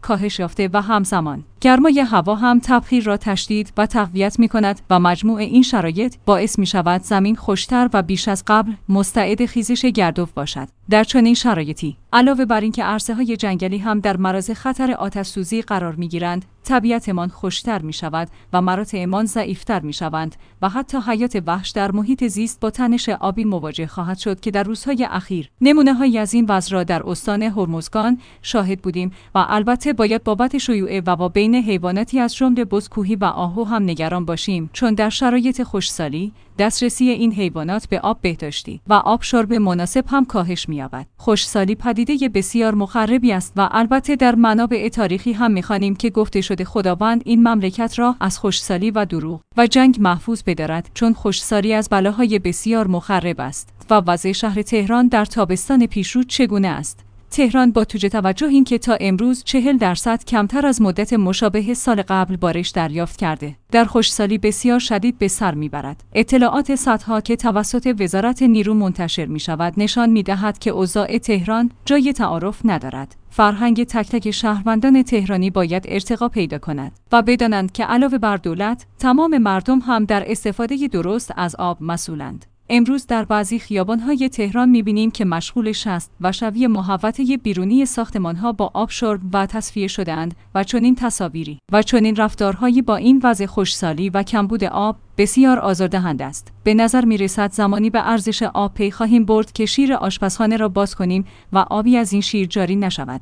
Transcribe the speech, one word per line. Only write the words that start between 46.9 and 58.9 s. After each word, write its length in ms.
این 240
مملکت 500
را 220
از 200
خشکسالی 500
و 140
دروغ 360
و 100
جنگ 340
محفوظ 460
بدارد، 480
چون 200
خشکسالی 580
از 160
بلاهای 500
بسیار 480
مخرب 540
است. 280
و 40
وضع 380
شهر 300
تهران 460
در 160
تابستان 600
پیشرو 360
چگونه 460
است؟ 360
تهران 420
با 120
توجه 240
توجه 380
این 180
که 140
تا 220